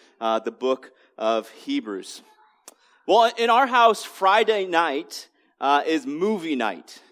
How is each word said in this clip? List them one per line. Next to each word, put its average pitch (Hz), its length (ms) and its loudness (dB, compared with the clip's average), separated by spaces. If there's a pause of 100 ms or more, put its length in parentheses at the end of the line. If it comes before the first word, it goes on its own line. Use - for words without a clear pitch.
(200)
uh, 113 200 -2
the 117 100 -8
book 127 420 -6 (240)
of 110 340 -2
Hebrews. 113 720 -10 (840)
Well, 233 320 4
in 233 100 0
our 240 180 4
house, 233 360 4
Friday 202 640 0
night, 165 600 -4 (300)
uh, 139 280 2
is 151 200 -2
movie 165 500 -4
night 107 440 -6 (120)